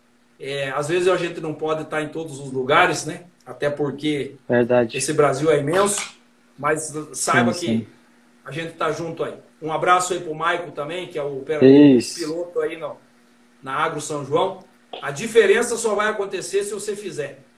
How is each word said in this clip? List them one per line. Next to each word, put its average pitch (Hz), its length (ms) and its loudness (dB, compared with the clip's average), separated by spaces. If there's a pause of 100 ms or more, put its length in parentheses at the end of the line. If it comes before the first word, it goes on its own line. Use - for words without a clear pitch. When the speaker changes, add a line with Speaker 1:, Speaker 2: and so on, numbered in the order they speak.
(400)
Speaker 1:
É, 139 300 -6
às 143 180 -4
vezes 180 200 2
a 180 100 4
gente 165 240 -6
não 160 120 -6
pode 156 280 -4
estar 156 220 -4
em 147 60 -8
todos 151 300 -10
os 139 120 -12
lugares, 143 540 2
né? 170 180 -10 (200)
Até 143 280 -4
porque 139 640 -4 (120)
Speaker 2:
Verdade. 120 480 2
Speaker 1:
esse 135 180 -2
Brasil 143 360 2
é 147 100 4
imenso, 185 560 0 (440)
mas 151 340 -4 (200)
saiba 120 400 0
Speaker 2:
Sim, - 60 -6
Speaker 1:
que - 60 -6
Speaker 2:
sim. 113 220 -2 (580)
Speaker 1:
a - 60 -16
gente 160 240 -8
tá 160 160 -2
junto 160 320 -6
aí. 113 100 -6 (260)
Um 156 120 -8
abraço 180 420 2
aí 170 60 -4
pro 160 160 -8
Maico 165 360 -4
também, 156 360 -8
que - 100 -10
é 143 60 -4
o 143 160 -6
operador 147 280 4
Speaker 2:
Isso. 139 520 8
Speaker 1:
piloto 165 400 -6
aí 160 180 -4
no, 151 200 -10 (640)
na 131 140 -8
Agro 156 220 -2
São 147 240 -6
João. 175 400 -2 (380)
A 139 100 -6
diferença 226 640 4
só 214 180 -2
vai 208 120 0
acontecer 196 560 -4
se 208 100 -8
você 208 220 -6
fizer. 156 440 -10 (180)